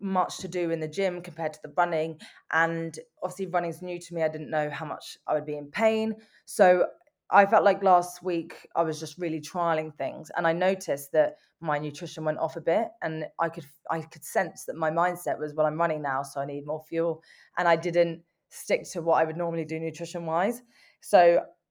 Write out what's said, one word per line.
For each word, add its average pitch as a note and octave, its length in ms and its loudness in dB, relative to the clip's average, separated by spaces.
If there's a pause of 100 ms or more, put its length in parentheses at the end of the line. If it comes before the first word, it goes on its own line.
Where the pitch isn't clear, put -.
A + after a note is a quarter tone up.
much F#3+ 380 -2
to F#3 100 -10
do F3 220 -2
in E3 100 -2
the D#3 80 -4
gym F3+ 340 -4
compared D#3+ 300 -8
to - 100 -20
the C#3+ 140 -16
running. E3 420 0 (320)
And E3 480 0 (240)
obviously F#3 240 -6
running's E3+ 360 -4
new F3+ 180 -8
to E3+ 140 -14
me. E3 80 -2
I D#3 60 2
didn't D#3 220 -8
know D3+ 200 -2
how D3+ 160 -8
much - 400 -12
I - 80 0
would D3 120 -2
be D3 100 -6
in D3 140 -12
pain. A3 460 0 (300)
So F3+ 420 6 (420)
I G3+ 160 8
felt G3 180 6
like F#3+ 180 4
last F3+ 400 4
week F3 540 -6
I E3+ 60 4
was D#3+ 180 -2
just D#3+ 180 -10
really D#3+ 220 -4
trialing D#3+ 560 -2
things. C3 400 -8
And E3+ 100 0
I E3 60 6
noticed E3+ 600 -2
that D#3 240 4 (240)
my D3+ 180 0
nutrition D3+ 460 -8
went D3+ 140 -2
off D#3+ 160 -4
a E3+ 60 -8
bit, G3 280 2 (140)
and D#3+ 220 -4 (160)
I E3+ 80 0
could, E3 180 -10 (240)
I E3 120 -2
could - 220 -18
sense - 420 -4
that C3 100 -10
my D#3+ 140 0
mindset E3+ 480 0
was, D3+ 160 -6
"Well, D#3 120 2
I'm D3+ 120 -2
running E3 240 0
now, C#3 200 -2
so C#3 180 -8
I C#3 40 -4
need C#3+ 220 -8
more D3+ 200 -6
fuel." E3 360 -2 (360)
And F3+ 80 0
I E3+ 80 6
didn't E3+ 480 0 (280)
stick - 420 -4
to E3+ 100 -6
what D#3+ 180 4
I E3 40 4
would D#3 120 -2
normally E3+ 280 -4
do D#3+ 160 -6
nutrition-wise. E3+ 840 -4 (380)
So F3 460 8 (240)